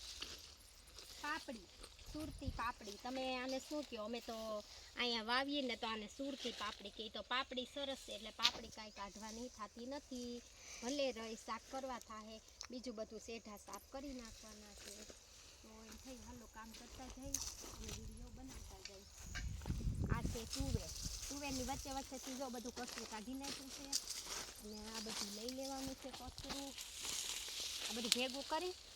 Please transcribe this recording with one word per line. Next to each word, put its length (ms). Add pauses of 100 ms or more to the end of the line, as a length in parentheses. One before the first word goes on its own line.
(1200)
પાપડી, 380 (540)
સુરતી 320
પાપડી. 460
તમે 440
આને 240
શું 240
કહો? 200
અમે 160
તો 440 (340)
અહીંયા 260
વાવીએ 380
ને, 140
તો 120
આને 200
સુરતી 440
પાપડી 380
કહીએ. 200
તો 120
પાપડી 540
સરસ 220
છે, 140
એટલે 180
પાપડી 380
કાંઈ 220
કાઢવાની 580
થતી 380
નથી, 560 (420)
ભલે 280
રહી, 240
શાક 260 (100)
કરવા 280
થાહે. 420 (300)
બીજું 240
બધું 240
શેઢા 380
સાફ 240 (100)
કરી 220
નાખવાના 600
છે. 300 (600)
તો 200
એમ 120
થઈ, 300
હાલો 280
કામ 180
કરતા 360
જઈ 200
અને 600
વીડિયો 420
બનાવતા 640
જઈ. 100 (1080)
આ 80
છે 240
તુવેર. 440 (400)
તુવેરની 340
વચ્ચે 280
વચ્ચેથી 420
જો, 160
બધું 220
કચરું 380
કાઢી 240
નાખ્યું 360
છે. 200 (720)
અને 320
આ 40
બધું 320
લઈ 180
લેવાનું 460
છે 140
કચરું. 640 (1160)
આ 40
બધું 220
ભેગું 280
કરી 300 (220)